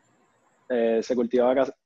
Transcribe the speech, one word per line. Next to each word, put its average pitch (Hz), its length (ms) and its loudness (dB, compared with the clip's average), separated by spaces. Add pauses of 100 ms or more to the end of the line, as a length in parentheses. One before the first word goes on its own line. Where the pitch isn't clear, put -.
(680)
eh, 117 340 0
se 123 140 -4
cultivaba 123 380 0 (120)
ca-, 135 80 -12 (120)